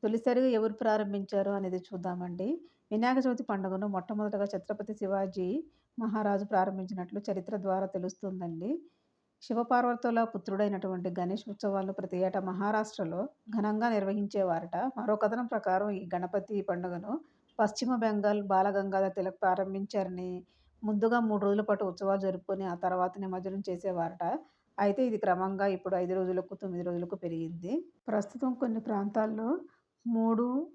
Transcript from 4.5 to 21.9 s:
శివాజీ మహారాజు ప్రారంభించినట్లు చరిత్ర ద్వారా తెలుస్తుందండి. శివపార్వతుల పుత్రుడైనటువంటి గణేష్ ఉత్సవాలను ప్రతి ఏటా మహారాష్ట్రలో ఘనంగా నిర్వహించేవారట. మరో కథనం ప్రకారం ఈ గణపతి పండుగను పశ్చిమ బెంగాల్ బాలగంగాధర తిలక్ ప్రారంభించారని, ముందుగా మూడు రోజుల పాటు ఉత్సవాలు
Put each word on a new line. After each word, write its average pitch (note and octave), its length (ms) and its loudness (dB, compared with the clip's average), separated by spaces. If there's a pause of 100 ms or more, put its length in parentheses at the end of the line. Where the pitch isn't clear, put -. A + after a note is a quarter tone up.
శివాజీ G3 540 -2 (500)
మహారాజు G#3+ 480 0
ప్రారంభించినట్లు F#3+ 760 -2
చరిత్ర G3+ 380 -4
ద్వారా F#3+ 300 0
తెలుస్తుందండి. F#3 840 -6 (720)
శివపార్వతుల A#3+ 800 2
పుత్రుడైనటువంటి G3 880 -2
గణేష్ F3+ 360 -2
ఉత్సవాలను G3 460 -2
ప్రతి F#3 240 -6
ఏటా F#3 220 2
మహారాష్ట్రలో F#3+ 840 -2 (280)
ఘనంగా G#3+ 400 0
నిర్వహించేవారట. G3 880 0 (180)
మరో G#3+ 220 0
కథనం A3+ 320 2
ప్రకారం G3+ 440 2
ఈ G3 160 -4
గణపతి F#3 540 -2
పండుగను F3+ 520 -4 (460)
పశ్చిమ G#3+ 360 2
బెంగాల్ G#3 480 2
బాలగంగాధర G3 680 4
తిలక్ F#3+ 300 -4
ప్రారంభించారని, F#3+ 880 0 (520)
ముందుగా A3 360 4
మూడు G#3+ 240 2
రోజుల G3+ 200 4
పాటు G#3 220 2
ఉత్సవాలు G3 360 2